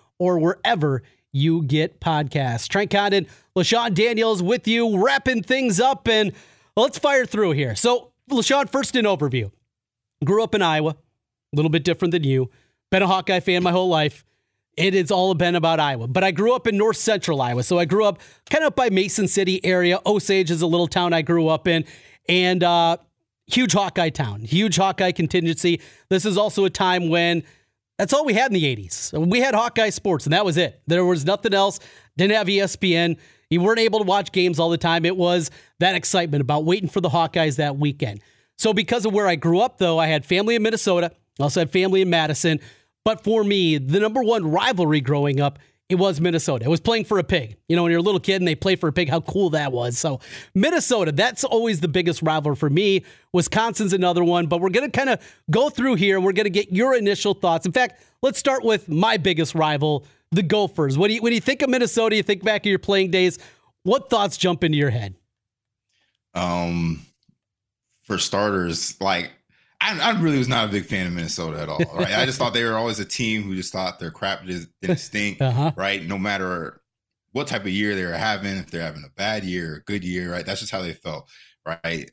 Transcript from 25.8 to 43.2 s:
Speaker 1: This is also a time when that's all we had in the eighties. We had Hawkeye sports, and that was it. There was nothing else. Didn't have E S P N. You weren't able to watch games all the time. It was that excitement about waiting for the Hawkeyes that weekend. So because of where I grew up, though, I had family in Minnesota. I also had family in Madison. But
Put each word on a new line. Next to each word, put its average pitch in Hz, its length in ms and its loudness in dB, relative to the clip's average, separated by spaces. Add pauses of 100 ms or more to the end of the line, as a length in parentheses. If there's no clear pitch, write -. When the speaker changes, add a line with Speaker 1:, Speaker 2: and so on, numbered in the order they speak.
Speaker 1:
This 190 140 2
is 202 120 0
also 202 280 2
a 185 60 2
time 180 380 0
when 170 360 2 (520)
that's 196 160 -2
all 294 140 2
we 226 80 2
had 247 160 2
in 202 40 -2
the 165 120 0
eighties. 107 500 -6
We 175 240 2
had 262 140 2
Hawkeye 220 360 0
sports, 165 360 -2
and 143 80 0
that 202 100 2
was 170 140 -2
it. 160 280 -2
There 175 180 2
was 175 200 0
nothing 196 300 0
else. 196 240 2 (400)
Didn't 196 160 2
have 208 140 0
E 196 120 2
S 190 160 -2
P 180 200 0
N. 170 200 0 (320)
You 170 140 2
weren't 220 160 2
able 220 220 2
to 208 40 -2
watch 190 280 0
games 180 260 0
all 165 100 2
the 170 80 0
time. 165 300 0
It 185 100 0
was 175 340 0 (280)
that 185 160 2
excitement 170 480 0
about 147 220 0
waiting 180 260 0
for 196 100 -2
the 170 80 0
Hawkeyes 160 480 0
that 143 220 -2
weekend. 139 420 -4 (380)
So 220 160 2
because 220 320 0
of 208 80 0
where 202 140 2
I 175 80 2
grew 165 240 2
up, - 180 0
though, 170 200 2
I 160 100 2
had 151 180 -2
family 208 300 2
in 220 60 0
Minnesota. 180 500 0 (260)
I 139 60 -4
also 147 160 0
had 160 100 0
family 190 320 2
in 180 80 0
Madison. 156 480 0 (460)
But 220 180 -2